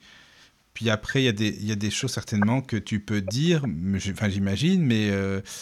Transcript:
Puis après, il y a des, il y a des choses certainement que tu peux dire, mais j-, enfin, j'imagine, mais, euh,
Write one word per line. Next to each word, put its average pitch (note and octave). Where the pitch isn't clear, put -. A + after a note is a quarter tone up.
Puis A2+
après, C3
il C3
y -
a A2+
des, G#2+
il G#2
y A2
a G#2+
des G#2
choses -
certainement A2
que A#2
tu G#2
peux G#2
dire, C#3
mais F#2
j-, G2+
enfin, G#2
j'imagine, G2+
mais, A2
euh, G2